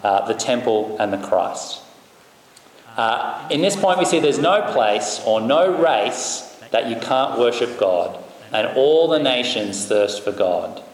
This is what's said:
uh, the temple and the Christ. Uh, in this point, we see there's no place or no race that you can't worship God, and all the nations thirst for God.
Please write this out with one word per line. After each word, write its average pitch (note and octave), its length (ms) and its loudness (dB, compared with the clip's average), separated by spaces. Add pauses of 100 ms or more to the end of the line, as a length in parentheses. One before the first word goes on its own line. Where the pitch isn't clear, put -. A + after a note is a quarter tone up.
uh, G2 240 2
the G#2+ 60 0
temple A2 640 0
and G2+ 120 0
the F#2+ 140 -6
Christ. - 540 -2 (1160)
Uh, - 540 -2
in D3+ 120 0
this F#3+ 120 2
point, F#3 240 2
we E3+ 60 2
see E3+ 160 2
there's D3 180 2
no F#3 320 2
place G#2+ 560 0
or A2 140 2
no D#3+ 420 2
race - 760 -2 (140)
that A#2 180 0
you A2+ 80 -4
can't C3+ 400 0
worship A#2+ 440 0
God, F2+ 420 0 (300)
and A2 240 0
all D#3 320 4
the D#3 100 2
nations A#2 680 -2
thirst G#2 360 0
for G#2 80 -4
God. F2 640 -2